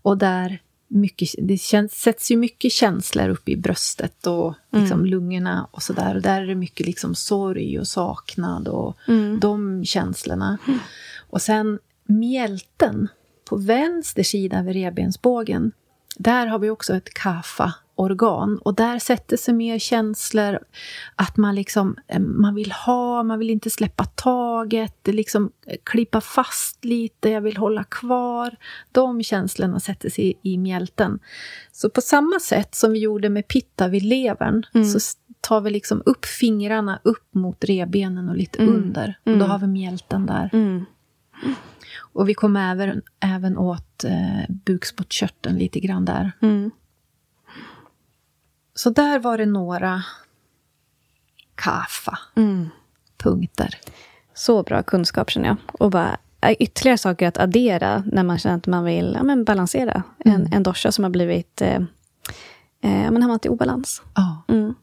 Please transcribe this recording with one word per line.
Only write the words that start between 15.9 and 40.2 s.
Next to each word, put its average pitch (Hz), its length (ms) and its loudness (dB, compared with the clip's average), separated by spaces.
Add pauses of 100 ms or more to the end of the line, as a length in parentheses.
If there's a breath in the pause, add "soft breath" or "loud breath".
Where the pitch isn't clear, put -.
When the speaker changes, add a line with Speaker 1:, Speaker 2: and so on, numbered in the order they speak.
Speaker 1:
Där 233 300 2
har 220 120 -2
vi 214 100 0
också 214 260 -4
ett - 180 -6
kafa-organ. 190 1400 -2
Och 202 180 -2
där 233 240 2
sätter - 380 0
sig - 160 0
mer 226 260 0
känslor 214 800 0 (560 loud breath)
att - 220 0
man 202 180 2
liksom, 196 400 0 (120)
eh, 180 120 -2
man 202 360 2
vill 208 160 -4
ha, 240 520 0
man 220 160 -2
vill 226 100 -2
inte 220 200 -2
släppa - 360 -2
taget. 226 960 -2
Det 196 120 0
liksom, 208 380 0 (160)
eh, - 160 -10
klippa 220 380 0
fast - 640 -4
lite, 233 440 0
jag 214 120 0
vill 214 160 -2
hålla 214 260 0
kvar. 240 720 -4 (360 loud breath)
De 254 320 2
känslorna 185 560 -2
sätter - 300 -6
sig 196 200 0
i, 190 240 -4
i 180 40 -2
mjälten. 185 640 -2 (520 loud breath)
Så - 180 -2
på 247 120 2
samma 311 380 4
sätt - 360 -2
som 220 160 4
vi 220 80 0
gjorde 208 300 0
med 208 180 -2
pitta - 400 0
vid 196 160 0
levern, 226 720 0
Speaker 2:
Mm. 220 140 6
Speaker 1:
så 208 100 0
s-, - 200 -4 (240)
tar 214 200 2
vi 208 80 -2
liksom 208 360 -2
upp - 200 2
fingrarna 214 760 0
upp - 300 0
mot 185 300 -2
revbenen 185 680 -2
och 175 60 -4
lite 185 260 -2
Speaker 2:
Mm. 220 140 6
Speaker 1:
under. 196 320 -2 (160)
Och 226 80 2
då 220 40 4
Speaker 2:
Mm. 196 140 4
Speaker 1:
har 202 100 0
vi 196 80 0
mjälten 190 580 -2